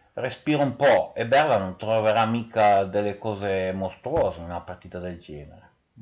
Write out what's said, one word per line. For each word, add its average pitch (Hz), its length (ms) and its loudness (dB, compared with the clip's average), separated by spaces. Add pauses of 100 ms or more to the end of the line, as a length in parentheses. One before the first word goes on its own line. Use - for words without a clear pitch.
(160)
respiro 143 460 -2
un 135 140 0
po'." 117 400 4
E 117 100 -4
Berla 131 320 2
non 92 200 -4
troverà 110 480 2
mica 110 580 2
delle 101 340 -2
cose 98 540 -4
mostruose 95 680 -4
in 85 40 -12
una 85 160 -8
partita 90 400 -14
del 87 220 -10
genere. 76 480 -18 (320)